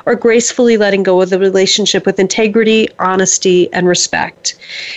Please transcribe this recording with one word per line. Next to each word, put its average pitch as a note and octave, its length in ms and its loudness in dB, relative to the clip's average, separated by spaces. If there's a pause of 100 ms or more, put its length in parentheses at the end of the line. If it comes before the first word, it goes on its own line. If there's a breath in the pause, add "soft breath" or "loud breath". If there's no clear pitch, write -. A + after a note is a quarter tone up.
or A#3+ 80 0
gracefully A#3 600 2
letting G3+ 260 0
go F#3 180 2
of F#3 100 0
the F#3+ 100 -2
relationship F#3+ 680 0
with G3 140 0
integrity, A3 680 0 (100)
honesty, F#3 720 0
and F3+ 160 0
respect. - 680 -4 (400 loud breath)